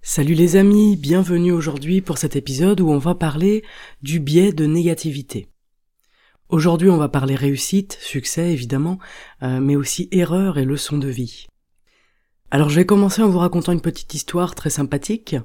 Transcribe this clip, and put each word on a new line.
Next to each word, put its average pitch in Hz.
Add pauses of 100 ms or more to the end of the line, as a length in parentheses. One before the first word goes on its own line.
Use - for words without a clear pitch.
Salut 156
les 165
amis, 202
bienvenue 175
aujourd'hui 160
pour 170
cet 143
épisode 160
où 175
on 147
va 170
parler 175 (360)
du 151
biais 165
de 151
négativité. 156 (1000)
Aujourd'hui 170
on 175
va 147
parler 135
réussite, 139
succès 165
évidemment, 143 (420)
euh, 127
mais 135
aussi 143
erreurs 180
et 139
leçons 143
de 139
vie. 123 (1040)
Alors 151
je 147
vais 180
commencer 202
en 214
vous 180
racontant 175
une 170
petite -
histoire 175
très -
sympathique. 151 (100)